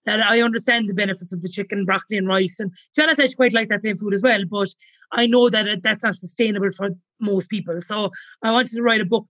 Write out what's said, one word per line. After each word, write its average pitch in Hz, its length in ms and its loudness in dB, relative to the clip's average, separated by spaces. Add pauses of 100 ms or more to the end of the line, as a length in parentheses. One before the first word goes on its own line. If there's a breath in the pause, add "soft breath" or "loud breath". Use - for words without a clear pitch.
That 214 160 0
I 220 200 4
understand 233 480 0
the 185 60 -4
benefits 185 380 -4
of 175 100 -8
the 185 60 -6
chicken, 202 360 -6
broccoli 190 340 -2
and 190 100 -2
rice. 190 320 0
And 202 100 -6
to 180 60 -16 (200 soft breath)
be 302 60 4
honest, 311 180 2
I 269 80 4
quite 254 240 2
like 220 160 0
that 208 140 -2
plain 214 140 -4
food 202 180 -4
as 196 80 0
well. 226 260 4
But 202 200 -2 (440 soft breath)
I 240 140 2
know 240 240 6
that 214 160 0
it, 208 160 -4
that's 220 220 -2
not 214 100 0
sustainable 202 560 -2
for 196 200 -6 (300)
most 202 300 -2
people. 175 300 -6
So 208 300 -4 (320 loud breath)
I 226 100 0
wanted 247 240 2
to 233 60 -4
write 226 180 4
a 208 40 -2
book 220 260 0